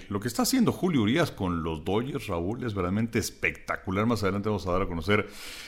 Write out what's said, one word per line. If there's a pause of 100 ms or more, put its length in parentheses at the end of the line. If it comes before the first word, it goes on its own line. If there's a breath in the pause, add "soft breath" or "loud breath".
lo
que
está
haciendo
Julio
Urías
con
los
Dodgers,
Raúl,
es
verdaderamente
espectacular.
Más
adelante
vamos
a
dar
a
conocer (400 loud breath)